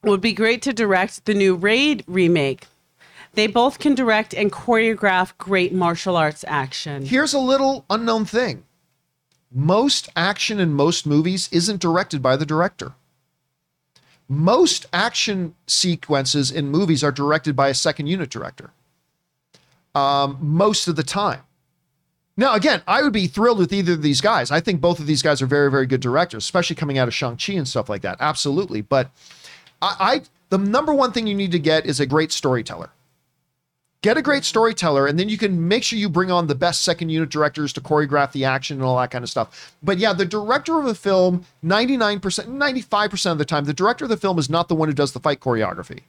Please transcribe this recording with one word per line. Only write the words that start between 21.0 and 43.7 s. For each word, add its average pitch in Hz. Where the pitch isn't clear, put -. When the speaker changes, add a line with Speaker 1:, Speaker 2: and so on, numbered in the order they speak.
Speaker 2:
time. 196
Now, 247
again, 214
I 220
would 294
be 196
thrilled 226
with 180
either 190
of 160
these 143
guys. 170
I 156
think 175
both 170
of 151
these 147
guys 147
are 135
very, 143
very 135
good 131
directors, 127
especially 175
coming 143
out 127
of 113
Shang-Chi 123
and 151
stuff 117
like 101
that. 92
Absolutely. 147
But 131
I, 196
I, 240
the 190
number 254
one 262
thing 226
you 208
need 196
to 175
get 156
is 139
a 143
great 151
storyteller. 113
Get 220
a 320
great 277
storyteller, 175
and 147
then 202
you 214
can 185
make 220
sure 226
you 208
bring 180
on 175
the 143
best -
second 170
unit 160
directors 147
to 139
choreograph 143
the 135
action 135
and 131
all 127
that 123
kind 123
of 117
stuff. -
But 185
yeah, 214
the 185
director 226
of 285
a 220
film, 185
ninety-nine 214
percent, -
ninety-five 254
percent 185
of 160
the 147
time, 147
the 143